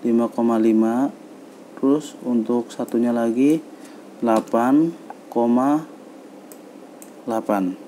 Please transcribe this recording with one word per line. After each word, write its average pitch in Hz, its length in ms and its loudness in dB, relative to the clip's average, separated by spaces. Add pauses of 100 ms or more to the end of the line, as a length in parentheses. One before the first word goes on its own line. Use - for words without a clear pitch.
Lima 117 240 2
koma 117 320 0
lima. 113 480 2 (680)
Terus 143 480 0
untuk 120 480 -2
satunya 120 400 -2
lagi 123 480 2 (560)
delapan 120 720 2 (400)
koma 127 560 0 (1400)
delapan. 101 480 -2 (100)